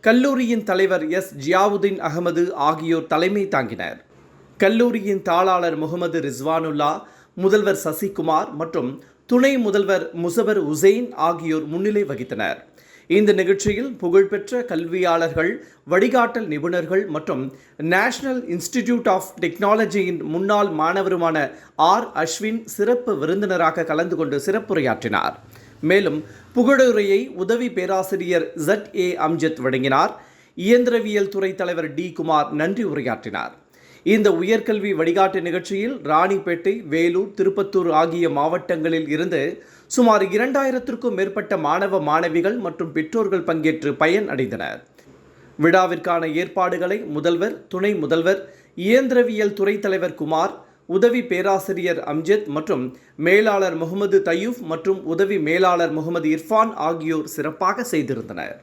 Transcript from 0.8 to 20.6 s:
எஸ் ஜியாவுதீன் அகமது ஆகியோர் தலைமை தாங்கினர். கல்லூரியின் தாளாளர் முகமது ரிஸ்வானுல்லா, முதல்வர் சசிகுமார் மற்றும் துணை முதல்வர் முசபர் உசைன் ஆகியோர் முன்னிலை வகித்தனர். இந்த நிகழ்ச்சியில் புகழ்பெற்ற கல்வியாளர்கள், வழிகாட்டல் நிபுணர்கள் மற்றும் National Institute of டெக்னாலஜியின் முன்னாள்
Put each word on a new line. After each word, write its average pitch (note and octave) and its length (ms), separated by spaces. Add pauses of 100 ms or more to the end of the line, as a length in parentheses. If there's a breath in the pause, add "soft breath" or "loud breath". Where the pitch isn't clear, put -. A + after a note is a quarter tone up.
எஸ் F#3 160 (100)
ஜியாவுதீன் F#3+ 640
அகமது E3+ 360 (260)
ஆகியோர் D#3+ 420
தலைமை F#3+ 320 (100)
தாங்கினர். F#2+ 460 (640)
கல்லூரியின் G#3 640
தாளாளர் F3 560
முகமது E3 420
ரிஸ்வானுல்லா, D3 680 (500 loud breath)
முதல்வர் G3 400
சசிகுமார் E3 640 (120)
மற்றும் D#3+ 280 (400 loud breath)
துணை B3+ 240 (100)
முதல்வர் F#3+ 400 (180)
முசபர் G3 380 (120)
உசைன் G3+ 360 (200)
ஆகியோர் D#3+ 440
முன்னிலை G3+ 380
வகித்தனர். A#2 500 (560 soft breath)
இந்த G#3 220
நிகழ்ச்சியில் G3+ 520 (100)
புகழ்பெற்ற G3 600 (100)
கல்வியாளர்கள், E3+ 800 (420 loud breath)
வழிகாட்டல் A3+ 600
நிபுணர்கள் F3 520 (100)
மற்றும் D3+ 280 (500 loud breath)
National B3 460 (160)
Institute A#3+ 600
of F#3+ 120 (160)
டெக்னாலஜியின் F#3 800 (120)
முன்னாள் G3+ 380 (100)